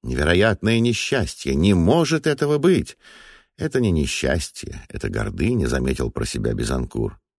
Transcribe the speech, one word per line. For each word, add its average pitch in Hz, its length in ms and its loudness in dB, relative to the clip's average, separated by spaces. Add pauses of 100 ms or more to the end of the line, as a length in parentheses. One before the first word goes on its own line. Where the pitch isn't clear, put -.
«Невероятное 92 760 2
несчастье! 113 720 -2
Не 90 200 4
может 147 520 2
этого 147 320 0
быть!» 180 400 0 (580)
«Это 156 240 -2
не 110 100 2
несчастье, - 960 -2
это - 200 -8
гордыня», 101 600 -2
заметил 64 420 -2
про 55 160 -6
себя 55 260 -4
Безанкур. 57 680 -4 (220)